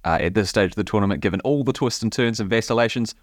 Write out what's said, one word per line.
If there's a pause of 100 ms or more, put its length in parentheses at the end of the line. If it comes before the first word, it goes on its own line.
uh,
at
this
stage
of
the
tournament,
given
all
the
twists
and
turns
and
vacillations.